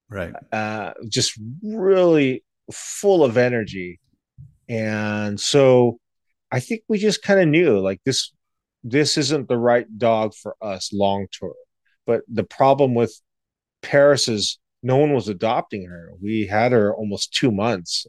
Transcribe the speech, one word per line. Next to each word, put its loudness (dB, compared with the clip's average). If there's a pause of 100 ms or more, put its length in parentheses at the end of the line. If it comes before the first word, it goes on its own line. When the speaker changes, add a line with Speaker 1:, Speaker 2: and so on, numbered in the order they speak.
Speaker 1:
Right. -8 (180)
Speaker 2:
Uh, -6 (160)
just -4 (240)
really 2 (280)
full 2
of 2
energy. -2 (680)
And -4
so 4 (520)
I -2
think -8
we -2
just 0
kinda 4
knew, 4
like, -4
this, -4 (520)
this 0
isn't -2
the 0
right 2 (120)
dog 0
for -14
us -8
long -2 (100)
term. -12 (520)
But 0
the -4
problem 2
with 0 (680)
Paris 4
is -4 (240)
no 2
one 2
was -2
adopting -4
her. -18 (100)
We -2
had 0
her 4
almost -8
two 2
months, -4